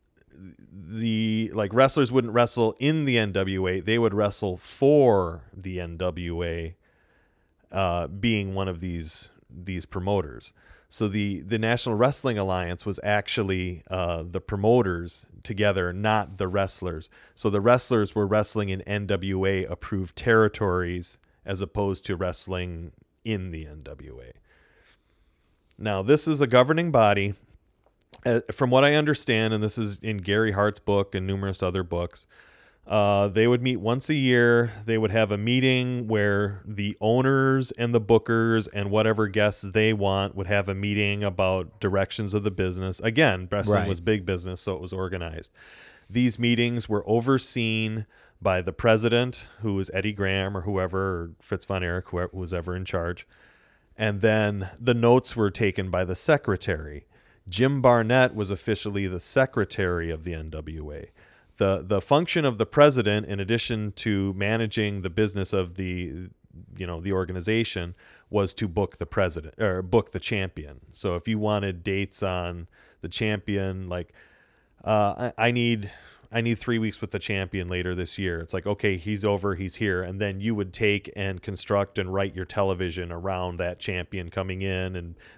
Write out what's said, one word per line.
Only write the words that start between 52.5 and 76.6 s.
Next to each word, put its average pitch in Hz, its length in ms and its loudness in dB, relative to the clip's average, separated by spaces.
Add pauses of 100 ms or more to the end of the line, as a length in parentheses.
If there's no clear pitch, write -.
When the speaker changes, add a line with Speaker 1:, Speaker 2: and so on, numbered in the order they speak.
Speaker 1:
ever 87 220 -4
in 92 100 -6
charge. 87 420 -4 (720)
And 104 240 -2
then 104 480 2 (100)
the 120 140 2
notes 120 420 4
were 107 160 2
taken 98 400 -2
by 92 140 0
the 90 100 -4
secretary. 85 880 -2 (440)
Jim 127 320 2
Barnett 123 540 6
was 101 140 -2
officially 101 580 -2
the 90 120 -6
secretary 92 920 0
of 80 140 -8
the 85 120 -6
N 78 160 -10
W 78 420 -10
A. - 160 -14 (480)
The, 95 280 2
the 98 140 0
function 156 460 2
of 120 140 0
the 113 60 2
president, 147 600 4
in 98 160 -4
addition 107 560 -2
to 98 380 0
managing 104 680 0
the 90 80 -6
business 98 420 0
of 90 240 0
the, 90 540 -6 (480)
you 90 100 -8
know, 85 140 -6
the 95 100 -2
organization, 92 840 -2 (340)
was 101 240 0
to 110 140 -4
book 92 300 -2
the - 100 -8
president 82 520 -2
or 92 220 0
book 95 300 0
the 95 100 -8
champion. 85 580 -6 (140)
So 90 220 -4
if 87 120 -6
you 110 120 -2
wanted 101 440 -2
dates 98 400 -4
on 87 440 -6 (340)
the 90 80 -10
champion, 98 800 -2
like, 90 240 -6 (720)
uh, 107 520 2
I, 117 120 2
I - 20 4
need, 117 400 0 (400)
I 117 80 -2
need 117 200 0
three 117 200 0